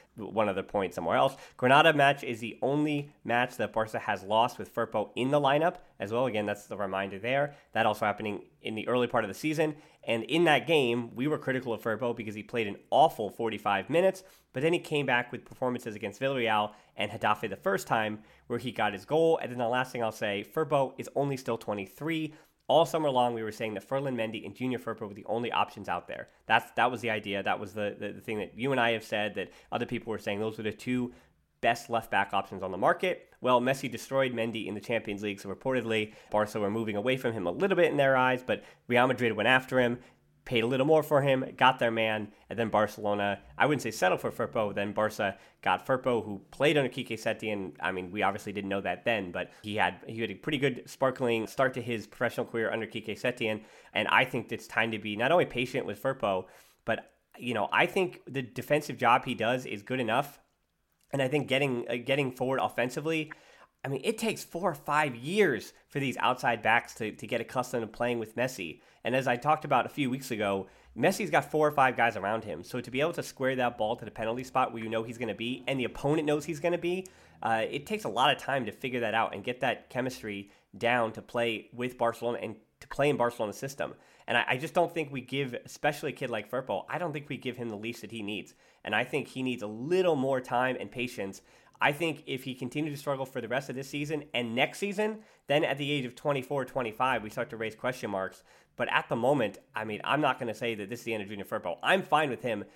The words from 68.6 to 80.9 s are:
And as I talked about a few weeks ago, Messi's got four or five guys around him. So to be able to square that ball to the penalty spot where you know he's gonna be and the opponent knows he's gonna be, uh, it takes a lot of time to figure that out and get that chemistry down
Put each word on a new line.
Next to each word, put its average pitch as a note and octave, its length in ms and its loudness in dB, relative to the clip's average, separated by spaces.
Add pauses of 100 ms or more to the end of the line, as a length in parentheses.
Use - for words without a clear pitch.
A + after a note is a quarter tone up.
And A#2+ 100 0
as C3 140 0
I B2 80 4
talked D3+ 300 0
about C3 180 4
a - 60 -8
few C#3+ 180 0
weeks C3+ 220 -4
ago, G2+ 360 0 (320)
Messi's F#3 300 2
got D3 220 0
four D3+ 180 4
or - 20 -2
five C3+ 240 4
guys A#2 220 2
around G#2 280 -2
him. F2 200 -8
So - 160 -8
to A#2+ 100 -10
be B2+ 120 -2
able E3 100 0
to D3 100 -6
square C3 340 -2
that B2 200 0
ball A2+ 200 0
to A#2+ 100 -12
the G2+ 40 -10
penalty A#2 320 -4
spot B2+ 300 0
where A2+ 100 -8
you A2 60 -6
know A2+ 140 0
he's A2+ 160 -10
gonna A2 160 -2
be A#2+ 340 -6
and C3+ 100 0
the B2 60 0
opponent D3 420 0
knows D3 200 0
he's D#3+ 120 -6
gonna E3+ 200 0
be, F3+ 280 -2 (360)
uh, A2+ 280 2
it C#3+ 140 -6
takes G#3+ 200 -6
a C3+ 40 -4
lot B2 260 4
of - 40 -4
time C3+ 260 -2
to G#2 80 -6
figure B2+ 280 -6
that A2 120 -2
out A2 220 0
and G2 100 -10
get B2 160 -6
that A#2+ 300 -2
chemistry A2+ 600 -6 (280)
down A#2 340 2